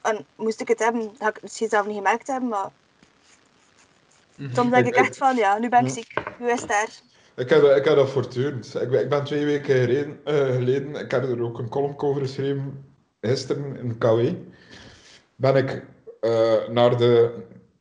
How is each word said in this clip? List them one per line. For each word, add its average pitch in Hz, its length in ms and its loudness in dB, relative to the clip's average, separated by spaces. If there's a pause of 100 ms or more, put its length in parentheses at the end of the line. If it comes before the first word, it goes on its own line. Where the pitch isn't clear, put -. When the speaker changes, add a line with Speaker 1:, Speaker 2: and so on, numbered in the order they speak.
Speaker 1:
En 214 240 -4 (100)
moest 220 260 -6
ik 220 60 -8
het 226 120 0
hebben, 226 220 0
had 214 260 -8
ik 214 60 -2
het - 80 -18
misschien 220 280 -6
zelf 208 160 2
niet 208 100 -6
gemerkt 202 320 -2
hebben, 262 220 -4
maar 196 200 -4 (1700)
Speaker 2:
Mhm. 139 200 -12
Speaker 1:
Soms 247 160 2
denk 247 140 6
Speaker 3:
Ik, 240 80 -2
Speaker 1:
ik 247 60 4
Speaker 3:
ik 247 80 4
Speaker 1:
echt - 100 -12
van, 262 180 2
"Ja, 202 220 2
nu 233 120 -4
ben 240 100 4
ik 247 80 2
Speaker 3:
Ja. - 60 -4
Speaker 1:
ziek. 233 200 -14 (260)
Nu 240 120 -4
is 240 80 0
het - 100 -10
daar." 220 200 -2 (460)
Speaker 3:
Ik 127 140 -6
heb 156 120 6
dat, 139 160 6
ik 143 80 0
heb 151 100 4
dat 139 140 4
voortdurend. 127 720 -4
Ik 120 80 -4
ben, 123 120 2
ik - 80 -2
ben 143 140 0
twee 147 220 -2
weken 143 300 2
gereden, 135 480 0
eh, 147 120 -2 (100)
geleden, 131 500 0
ik 101 160 -8
heb 131 120 0
er 120 180 -2
ook 117 180 -4
een 120 100 -8
column 143 300 -4
over 143 220 -2
geschreven, 139 640 -6 (360)
gisteren 139 560 -4
in 117 200 -6
K - 60 -4
W. 117 180 4 (1120)
Ben 135 200 2
ik, - 280 -2 (380)
eh, 113 460 2
naar 120 300 4
de... 120 360 4 (480)